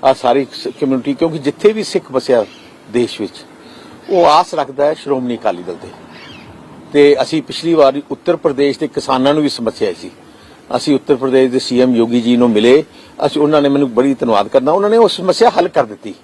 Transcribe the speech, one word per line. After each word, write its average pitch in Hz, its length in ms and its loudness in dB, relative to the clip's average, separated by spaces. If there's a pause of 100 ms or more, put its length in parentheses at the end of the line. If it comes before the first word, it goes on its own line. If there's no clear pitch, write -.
ਆਹ 135 100 4
ਸਾਰੀ 131 400 0
ਸ-, - 140 -12
ਕਮਿਊਨਿਟੀ, 135 460 -4
ਕਿਉਂਕਿ 165 240 -2
ਜਿੱਥੇ 190 360 0
ਵੀ 214 100 -6
ਸਿੱਖ - 280 -6
ਵਸਿਆ 123 340 0 (460)
ਦੇਸ਼ 117 300 -4
ਵਿੱਚ, 98 120 -8 (760)
ਉਹ 175 160 2
ਆਸ 165 280 2
ਰੱਖਦਾ 143 320 0
ਹੈ 151 80 0
ਸ਼੍ਰੋਮਣੀ 127 440 -4
ਅਕਾਲੀ 92 260 -4
ਦਲ 87 180 -10
ਤੇ। - 60 -16 (1040)
ਤੇ 143 280 6
ਅਸੀਂ 151 200 -4
ਪਿਛਲੀ 160 320 -4
ਵਾਰ 143 280 4 (100)
ਉੱਤਰ 175 240 -4
ਪ੍ਰਦੇਸ਼ 143 440 -2
ਦੇ 156 80 -6
ਕਿਸਾਨਾਂ 135 460 -2
ਨੂੰ 151 100 0
ਵੀ 143 60 0
ਸਮੱਸਿਆ 113 440 -4
ਸੀ, 87 180 -16 (640)
ਅਸੀਂ 135 200 0
ਉੱਤਰ 135 200 0
ਪ੍ਰਦੇਸ਼ 131 360 2
ਦੇ 127 80 0
ਸੀ 123 220 -2
ਐਮ 127 140 2
ਯੋਗੀ 117 260 0
ਜੀ 120 160 2
ਨੂੰ 123 120 4
ਮਿਲੇ, 117 340 4 (420)
ਅਸੀਂ, 147 160 -2
ਉਹਨਾਂ 151 200 2
ਨੇ 143 80 0
ਮੈਨੂੰ 139 240 0
ਬੜੀ 135 200 2
ਧੰਨਵਾਦ 110 340 0
ਕਰਨਾ, 135 240 0
ਉਹਨਾਂ 202 180 0
ਨੇ 220 80 2
ਉਹ 220 120 4
ਸਮੱਸਿਆ 190 400 0
ਹੱਲ 180 180 0
ਕਰ 147 180 -2
ਦਿੱਤੀ। 107 280 -14 (100)